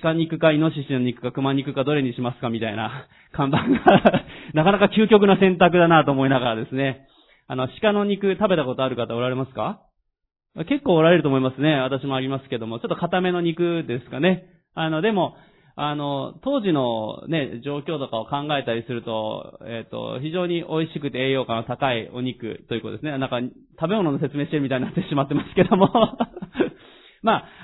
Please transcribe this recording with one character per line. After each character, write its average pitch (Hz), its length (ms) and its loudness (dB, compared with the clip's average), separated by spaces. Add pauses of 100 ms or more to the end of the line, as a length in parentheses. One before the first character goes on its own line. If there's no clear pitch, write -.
鹿 160 120 0
肉 160 260 -2
か 160 120 6
イ 151 60 2
ノ 156 140 2
シ 151 120 -6
シ 135 80 -8
の 135 80 0
肉 123 220 -2
か 123 100 -4
熊 135 220 0
肉 139 200 -2
か 135 100 -2
ど 143 100 0
れ 151 80 2
に 123 120 -2
し 127 80 -8
ま 123 120 -2
す - 60 -16
か 123 100 -6
み 113 100 -4
た 113 100 -2
い 104 60 -6
な 113 320 -8 (120)
<laughs> - 120 -20
看 139 180 0
板 139 80 0 (120)
が、 196 540 6 (120)
<laughs> - 180 -18
な 156 100 2
か 190 80 6
な 190 80 2
か 202 60 6
究 208 220 2
極 208 200 6
な 196 100 6
選 185 200 4
択 175 200 6
だ 170 100 6
な 160 160 6
と 143 80 2
思 135 140 2
い 135 40 2
な 135 100 4
が 123 80 -2
ら 113 80 0
で 113 100 -4
す - 60 -14
ね、 135 360 -4 (400)
あ 131 80 -8
の、 131 120 -2 (120)
鹿 214 140 4
の 208 120 2
肉 202 260 0
食 196 180 0
べ 185 60 4
た 151 100 0
こ 127 80 -4
と 127 100 -2
あ 131 60 0
る 127 60 -4
方 117 200 -4
お 117 60 -2
ら 127 80 0
れ 127 60 -2
ま 131 100 -2
す - 80 -20
か？ 117 280 -6 (840)
結 294 160 0
構 180 120 4
お 156 80 6
ら 165 80 6
れ 180 60 8
る 156 40 4
と 143 80 0
思 135 80 4
い 131 40 2
ま 131 100 0
す 135 100 -8
ね。 156 140 4
私 135 320 -2
も 135 80 -2
あ 131 40 -2
り 131 80 -4
ま 135 120 -4
す - 100 -16
け 123 80 -4
ど 113 80 -6
も、 113 140 -8
ち - 60 -10
ょ - 20 -8
っ - 20 -8
と 170 60 -2
固 180 260 -2
め 185 100 0
の 175 100 -2
肉 170 420 -2
で 120 160 -4
す - 100 -16
か 123 100 -10
ね。 180 260 2 (280)
あ 160 160 -4
の、 156 120 -2
で 214 100 0
も、 180 240 -2 (420)
あ 147 160 -4
の、 143 480 -6
当 277 200 -2
時 202 100 0
の 117 560 -2
ね、 139 320 -4
状 143 200 -6
況 151 200 -6
と 131 80 -6
か 113 120 -4
を 110 60 -6
考 143 220 -6 (100)
え 135 60 -4
た 120 100 -2
り 113 100 -4
す 127 100 -8
る 117 100 -6
と、 110 600 -6
え 113 200 -10
っ - 40 -20
と、 113 320 -10
非 156 100 -8
常 180 160 -4
に 170 160 -2
美 160 220 -2
味 165 80 -18
し - 80 -8
く 143 100 -4
て 120 80 -2
栄 135 120 0
養 131 140 0
価 117 100 -2
の 113 100 -4
高 127 280 -2
い 113 200 -6
お 123 80 -8
肉 120 480 -6
と 120 60 -4
い - 20 -4
う 113 40 -4
こ 110 60 -12
と 101 60 -8
で 101 60 -12
す - 60 -10
ね。 147 120 -6
な 131 100 -4
ん - 20 -10
か、 120 120 -2
食 - 480 -8
べ 202 80 2
物 165 160 2
の 139 60 -2
説 143 180 -4
明 143 80 -2
し 143 60 -8
て 160 40 -2
る 151 60 0
み 139 80 -2
た 131 80 0
い - 20 -2
に 127 60 -2
な - 60 -8
っ - 20 -16
て - 100 -2
し - 100 -6
ま 139 100 2
っ 143 40 -2
て 151 60 -4
ま 143 120 0
す - 80 -18
け 185 120 4
ど 220 100 4
も。 190 160 6
<laughs> - 1300 -4
ま 202 220 0 (200)